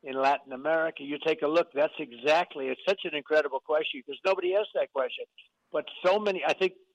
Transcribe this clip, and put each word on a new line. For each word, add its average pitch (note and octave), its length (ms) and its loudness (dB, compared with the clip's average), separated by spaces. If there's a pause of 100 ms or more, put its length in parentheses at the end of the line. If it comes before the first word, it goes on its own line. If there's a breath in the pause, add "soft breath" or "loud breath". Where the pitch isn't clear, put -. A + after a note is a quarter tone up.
in C3+ 100 -10
Latin C3+ 380 0
America, D#3+ 500 -2
you C#3+ 160 -6
take D#3 240 0
a D3 60 0
look, E3 240 0
that's D3 260 0
exactly, C#3 680 -2
it's - 180 -6
such F#3+ 180 0
an D#3+ 100 -6
incredible C#3+ 460 0
question D3+ 440 -2
'cause C#3 200 -12
nobody F#3 300 0
asked G3+ 200 0
that D3 180 -2
question. B2+ 320 -4 (460)
But D3+ 160 -4 (180)
so F#3+ 140 6
many, F#3+ 260 -2
I D3+ 80 2
think F#3 220 0 (200)